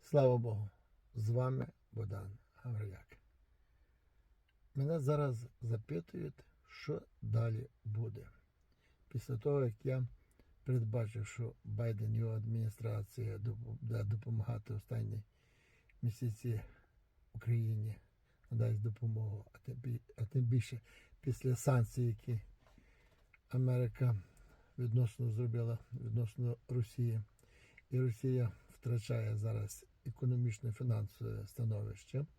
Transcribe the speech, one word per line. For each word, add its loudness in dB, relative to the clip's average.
Слава 8
Богу, 0
з -2
вами 0
Богдан -6
Гавриляк. -8
Мене 0
зараз 0
запитують, -4
що -6
далі 0
буде. -4
Після -4
того, 2
як -2
я 0
передбачив, 0
що -6
Байден, 0
його 2
адміністрація -2
доп-, -2
буде -2
допомагати -2
останні -4
місяці 0
Україні, 0
надасть 2
допомогу, -2
а -20
тим -10
бі-, -4
а 0
тим 2
більше 2
після 0
санкцій, 4
які 0
Америка 4
відносно 2
зробила 0
відносно -2
Росії. 0
І 2
Росія 2
втрачає 0
зараз -2
економічне, 0
фінансове -2
становище. -2